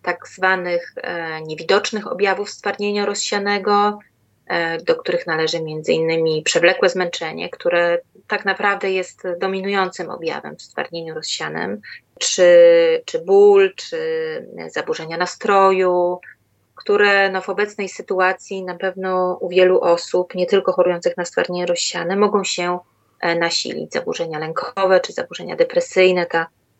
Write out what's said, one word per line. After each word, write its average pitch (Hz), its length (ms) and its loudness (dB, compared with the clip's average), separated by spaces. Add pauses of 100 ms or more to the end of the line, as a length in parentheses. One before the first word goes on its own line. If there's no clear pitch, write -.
tak - 260 -8
zwanych, 180 680 -2
e, 165 460 -8
niewidocznych 190 720 -2
objawów 196 380 -2
stwardnienia 202 560 -4
rozsianego, 202 920 0 (480)
e, 165 300 -4
do 165 180 0
których 170 320 -4
należy 160 360 -2
między 156 300 -4
innymi 160 500 0
przewlekłe 175 460 2
zmęczenie, 170 600 -6
które 170 500 0 (280)
tak 196 180 -6
naprawdę 196 460 -2
jest 190 320 -6 (160)
dominującym 190 720 -4
objawem 151 460 -8
w - 60 -20
stwardnieniu 165 540 -10
rozsianym, 165 640 -8 (380)
czy, 180 340 6 (520)
czy 165 140 -6
ból, 196 560 6
czy - 220 -10 (680)
zaburzenia 160 500 -6
nastroju, 180 1040 2 (560)
które, 392 540 2
no, 381 120 -4
w - 80 -10
obecnej 202 400 -4
sytuacji 185 720 -2
na 180 120 -8
pewno 185 640 -2
u 170 80 -6
wielu 185 320 4
osób, 175 540 0
nie 180 100 0
tylko - 260 0
chorujących 175 460 0
na 175 80 -4
stwardnienie 180 400 -4
rozsiane, 175 500 -4
mogą 202 280 2
się, 180 360 -4 (420)
e, 170 140 -2
nasilić. 165 580 -4
Zaburzenia 165 460 -4
lękowe 185 600 0
czy - 140 -6
zaburzenia - 420 -10
depresyjne, 180 720 2
ta 165 220 -2 (320)